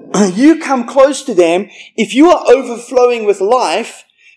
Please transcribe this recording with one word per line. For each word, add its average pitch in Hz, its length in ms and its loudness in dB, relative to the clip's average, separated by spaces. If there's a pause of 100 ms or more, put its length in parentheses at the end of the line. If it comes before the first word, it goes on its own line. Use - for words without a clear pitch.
(140)
<clears throat> 196 200 0
you 302 260 2
come 254 280 -6
close 269 360 0
to 247 100 -6
them. 175 360 0 (280)
If 202 160 -4
you 294 160 4
are 320 200 0
overflowing 247 760 0
with 202 160 -2
life, 208 640 -4 (340)